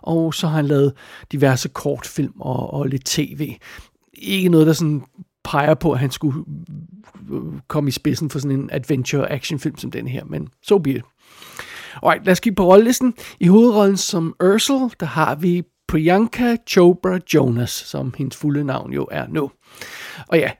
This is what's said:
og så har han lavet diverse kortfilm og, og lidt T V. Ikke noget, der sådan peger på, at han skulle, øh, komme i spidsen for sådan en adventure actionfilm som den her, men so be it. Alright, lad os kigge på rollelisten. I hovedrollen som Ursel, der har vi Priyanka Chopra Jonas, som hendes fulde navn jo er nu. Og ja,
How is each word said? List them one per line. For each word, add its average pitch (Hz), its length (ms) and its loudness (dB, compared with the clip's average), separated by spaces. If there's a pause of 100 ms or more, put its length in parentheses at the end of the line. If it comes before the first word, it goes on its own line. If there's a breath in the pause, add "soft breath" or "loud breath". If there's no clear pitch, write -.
og 165 320 0
så - 140 -4
har 156 80 -2
han 147 120 0
lavet 139 260 2 (380 loud breath)
diverse 135 380 2
kortfilm - 680 -6
og, 123 340 -6
og 143 140 -4
lidt 135 180 -6
T - 140 -4
V. 143 220 -6 (720 loud breath)
Ikke 185 360 0
noget, 156 180 6
der 160 60 6
sådan 151 300 -2 (440)
peger 151 260 2
på, 156 180 0
at 127 80 0
han 131 120 -2
skulle, 151 320 -4 (880)
øh, 135 100 -6 (260)
komme 147 200 -2
i 127 40 0
spidsen 151 380 -4
for 147 100 -6
sådan 135 200 -2
en 139 120 -6
adventure 135 600 -2
actionfilm 143 460 -6
som 120 140 -12
den 120 160 -10
her, 127 180 -8
men 151 220 -10 (160)
so 202 140 4
be 147 120 -2
it. 123 120 -4 (1040 loud breath)
Alright, - 220 0
lad 185 60 4
os 175 80 2
kigge 202 160 -2
på 190 100 2
rollelisten. 233 480 6 (260 loud breath)
I 175 80 2
hovedrollen 208 500 6
som 165 460 -4
Ursel, 226 360 2 (200)
der 175 60 -6
har 143 300 -2
vi 175 280 0 (240)
Priyanka 208 680 2 (140)
Chopra 185 500 4 (140)
Jonas, 120 380 2
som 135 460 -8
hendes 131 200 -8
fulde 147 260 -2
navn 131 300 -6
jo - 180 -4
er 65 180 -6
nu. 139 220 -4 (760 loud breath)
Og 170 100 2
ja, - 120 0 (100)